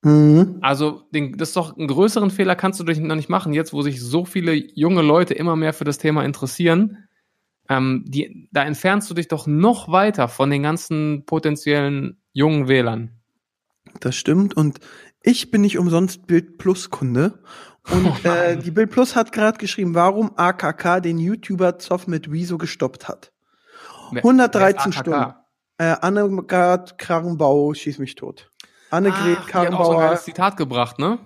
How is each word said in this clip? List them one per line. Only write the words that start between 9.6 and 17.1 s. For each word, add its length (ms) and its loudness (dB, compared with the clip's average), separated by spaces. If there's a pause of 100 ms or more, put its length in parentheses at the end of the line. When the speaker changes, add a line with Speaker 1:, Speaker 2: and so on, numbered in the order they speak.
Speaker 2:
weiter 360 2
von 220 -2
den 140 0
ganzen 640 -4
potenziellen 920 -2 (140)
jungen 340 2
Wählern. 440 0 (880)
Speaker 1:
Das 160 -6
stimmt 420 0
und 220 -2 (420)
ich 300 0
bin 100 2
nicht 160 2
umsonst 480 0
Bild 320 0
Plus 320 -4
Kunde. 540 -2 (480)